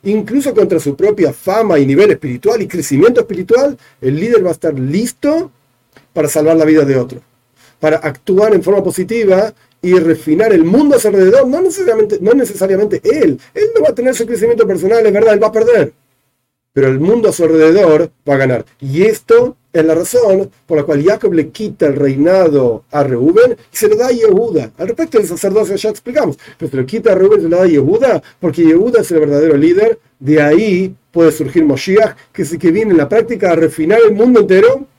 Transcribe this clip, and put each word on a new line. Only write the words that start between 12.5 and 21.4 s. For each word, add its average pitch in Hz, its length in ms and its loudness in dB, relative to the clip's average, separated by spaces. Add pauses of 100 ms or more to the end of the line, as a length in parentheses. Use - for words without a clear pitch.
él. 214 340 0 (140)
Él 427 220 -2
no 427 80 2
va 302 80 2
a - 40 -6
tener 247 200 -2
su 233 100 -6
crecimiento 226 420 0
personal, 196 380 0
es 208 80 2
verdad, 214 220 2
él 202 80 0
va 220 60 0
a 214 40 -4
perder, 220 400 0 (800)
pero 139 160 0
el 131 100 -2
mundo 214 300 0
a 170 40 0
su 175 120 -2
alrededor 160 680 2 (160)
va 143 80 0
a 139 40 0
ganar. 127 260 -2 (160)
Y 139 220 -4
esto 226 540 0 (160)
es 160 120 0
la 160 100 2
razón 196 560 -2 (160)
por 160 100 -4
la 143 80 -2
cual 147 180 -2
Jacob 202 300 0
le 160 160 -2